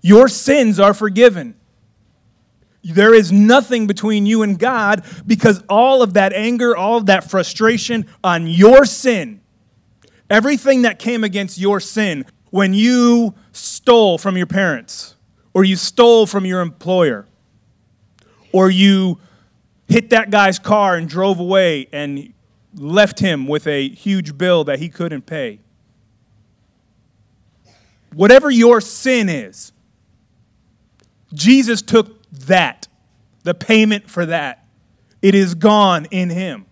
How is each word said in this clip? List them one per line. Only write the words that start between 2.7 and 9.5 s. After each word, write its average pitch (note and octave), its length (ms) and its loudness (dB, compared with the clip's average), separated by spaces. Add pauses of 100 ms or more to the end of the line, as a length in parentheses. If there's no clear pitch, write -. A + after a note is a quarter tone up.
There G3 300 4
is G#3 180 4
nothing A3 560 2
between G#3 380 -4
you A3 180 0
and G3 160 -4
God G#3+ 460 -2 (220)
because A3 420 0
all B3+ 340 2
of G3 120 -2
that G3 180 2
anger, A#3 420 -2
all G3+ 220 -2
of A3 100 -4
that F#3+ 240 0
frustration A3 760 -4 (180)
on E3+ 220 -2
your G#3+ 400 6
sin, E3+ 560 -6 (880)